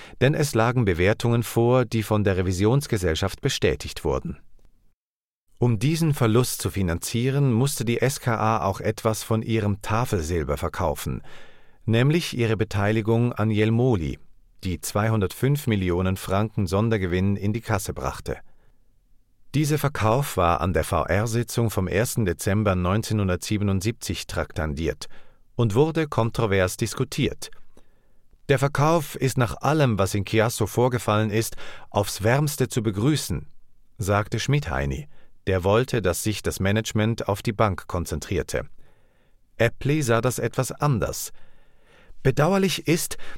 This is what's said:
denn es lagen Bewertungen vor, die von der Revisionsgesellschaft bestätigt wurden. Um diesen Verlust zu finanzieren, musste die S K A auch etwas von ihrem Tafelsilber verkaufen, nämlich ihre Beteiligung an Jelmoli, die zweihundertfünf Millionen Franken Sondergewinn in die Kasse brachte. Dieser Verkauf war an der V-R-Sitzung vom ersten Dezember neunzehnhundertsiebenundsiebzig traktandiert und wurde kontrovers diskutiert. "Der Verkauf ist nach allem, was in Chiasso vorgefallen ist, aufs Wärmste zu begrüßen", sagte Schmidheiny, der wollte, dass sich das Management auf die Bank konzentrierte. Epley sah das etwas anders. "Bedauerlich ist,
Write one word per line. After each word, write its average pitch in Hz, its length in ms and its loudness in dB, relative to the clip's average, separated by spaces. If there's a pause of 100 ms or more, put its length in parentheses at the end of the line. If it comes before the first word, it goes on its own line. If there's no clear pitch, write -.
(200)
denn 127 140 4
es 147 200 0
lagen 120 300 4
Bewertungen 104 580 2
vor, 120 420 4
die 113 180 -2
von 104 220 0
der 95 120 4
Revisionsgesellschaft 95 1040 0
bestätigt - 640 -2
wurden. 65 340 -2 (1200)
Um 117 200 2
diesen 156 340 2
Verlust 123 480 2
zu 98 100 -2
finanzieren, 117 840 0
musste 120 320 0
die 113 160 0
S 131 180 0
K 117 180 0
A 110 280 0
auch 95 160 -2
etwas 110 420 -2
von 113 200 0
ihrem 107 380 0
Tafelsilber 85 760 -2
verkaufen, 78 680 -4 (640)
nämlich 135 520 2
ihre 113 200 0
Beteiligung 110 760 0
an 107 160 0
Jelmoli, 107 680 2 (460)
die 87 160 -4
zweihundertfünf 110 880 0
Millionen 92 480 2
Franken 104 500 -2
Sondergewinn 98 680 0
in 98 160 -2
die 113 80 -4
Kasse 98 340 -4
brachte. - 440 -6 (1160)
Dieser 147 240 0
Verkauf 123 580 0
war 87 260 4
an 92 100 2
der 80 100 2
V-R-Sitzung 110 880 0
vom 95 160 0
ersten 110 380 0
Dezember 98 500 2
neunzehnhundertsiebenundsiebzig 98 1500 0
traktandiert 78 840 -4 (460)
und 113 200 2
wurde 151 340 2
kontrovers 104 680 2
diskutiert. - 720 -4 (1000)
"Der 139 100 4
Verkauf 147 560 2
ist 135 220 -2
nach 123 240 0
allem, 131 380 4
was 98 160 2
in 101 100 0
Chiasso 110 420 2
vorgefallen 110 640 0
ist, 113 260 -2 (340)
aufs - 320 -2
Wärmste 135 460 2
zu 113 140 -2
begrüßen", 104 640 -2 (520)
sagte 104 420 0
Schmidheiny, 143 680 -2 (380)
der 95 180 2
wollte, 113 360 2
dass 90 220 0
sich 107 200 -2
das 85 180 -4
Management 107 680 0
auf 101 140 -2
die 120 100 -2
Bank 104 360 0
konzentrierte. 80 800 -4 (920)
Epley 135 420 0
sah 117 200 2
das 123 180 0
etwas 120 340 -2
anders. - 600 -2 (880)
"Bedauerlich 170 640 2
ist, - 320 0 (200)